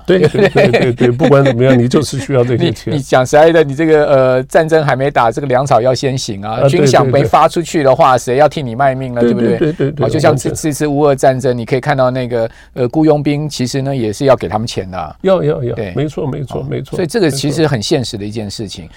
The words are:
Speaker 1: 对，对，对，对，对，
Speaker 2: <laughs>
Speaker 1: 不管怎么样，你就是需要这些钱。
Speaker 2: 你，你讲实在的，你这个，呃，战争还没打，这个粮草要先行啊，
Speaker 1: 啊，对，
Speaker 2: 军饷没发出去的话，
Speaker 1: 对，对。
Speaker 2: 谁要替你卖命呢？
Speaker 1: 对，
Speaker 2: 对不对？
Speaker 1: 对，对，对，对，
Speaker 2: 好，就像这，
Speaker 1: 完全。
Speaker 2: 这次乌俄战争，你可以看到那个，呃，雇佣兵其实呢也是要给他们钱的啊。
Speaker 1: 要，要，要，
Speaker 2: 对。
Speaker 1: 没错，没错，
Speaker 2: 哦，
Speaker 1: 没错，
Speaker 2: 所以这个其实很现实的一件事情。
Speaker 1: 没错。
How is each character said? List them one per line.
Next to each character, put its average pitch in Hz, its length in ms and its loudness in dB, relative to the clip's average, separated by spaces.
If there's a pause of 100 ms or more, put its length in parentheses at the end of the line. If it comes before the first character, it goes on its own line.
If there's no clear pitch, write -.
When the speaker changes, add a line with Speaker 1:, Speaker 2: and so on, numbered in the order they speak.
Speaker 1:
对， 175 220 2
对， 196 220 2
对， - 220 2
对， 135 220 0
对， 123 180 2
Speaker 2:
<laughs> 120 40 0
Speaker 1:
不 160 140 0
管 139 140 6
怎 131 120 2
么 120 80 0
样， 131 160 4
你 120 80 2
就 - 140 2
是 135 180 -6
需 139 140 -6
要 123 100 4
这 120 140 0
些 165 140 0
钱。 - 220 -6
Speaker 2:
你， 151 40 -2
你 139 40 -2
讲 131 240 2
实 - 60 -6
在 156 200 6
的， 160 120 4
你 139 100 -2
这 160 120 -2
个， 151 200 4
呃， 131 380 2
战 160 240 0
争 160 160 2
还 139 120 0
没 135 140 0
打， 123 220 2
这 131 80 -4
个 143 80 -6
粮 131 180 2
草 135 160 2
要 127 140 2
先 131 220 -2
行 98 260 -8
啊， 110 120 -6
Speaker 1:
啊， 127 60 -2
对， 139 80 4
Speaker 2:
军 147 160 2
饷 135 200 4
没 139 180 2
发 160 240 4
出 170 140 -2
去 160 220 -2
的 131 120 4
话， 135 200 4
Speaker 1:
对， - 20 2
对。 - 80 -2
Speaker 2:
谁 131 120 0
要 143 120 4
替 160 120 -6
你 117 140 -8
卖 135 180 0
命 131 200 -8
呢？ 120 80 -2
Speaker 1:
对， 120 100 2
Speaker 2:
对 - 20 0
不 - 60 -2
对？ 117 100 0
Speaker 1:
对， - 80 0
对， 160 160 0
对， 139 180 -2
对， - 120 -4
Speaker 2:
好， - 60 0
就 160 100 -2
像 151 160 2
这， 147 140 -4
Speaker 1:
完 - 60 -6
全。 - 60 -10
Speaker 2:
这 156 120 -2
次 151 120 -4
乌 143 140 -2
俄 147 160 4
战 135 240 2
争， 123 180 0
你 117 80 -6
可 135 100 -2
以 127 40 0
看 147 160 -2
到 127 160 2
那 127 160 -4
个， 113 220 -2 (240)
呃， 123 160 -2
雇 156 160 2
佣 147 180 2
兵 147 240 -2
其 127 180 -4
实 131 160 -4
呢 139 140 -4
也 110 160 -2
是 143 140 -4
要 131 100 4
给 104 120 -6
他 104 120 -4
们 110 80 -6
钱 95 220 -8
的 92 80 -12
啊。 80 240 -10
Speaker 1:
要， 180 220 0
要， 143 200 -2
要， 120 120 -6
Speaker 2:
对。 101 200 -8
Speaker 1:
没 147 120 -4
错， 156 200 -8
没 135 160 -8
错， - 180 -10
Speaker 2:
哦， 131 80 -10
Speaker 1:
没 123 120 -8
错， 139 140 -12
Speaker 2:
所 - 80 -4
以 170 40 -4
这 240 120 -4
个 170 100 2
其 143 220 -4
实 156 140 0
很 135 160 -2
现 131 220 -2
实 107 140 -10
的 101 80 -8
一 107 40 -8
件 107 200 -8
事 104 180 -10
情。 87 180 -14
Speaker 1:
没 85 40 -18
错。 - 80 -20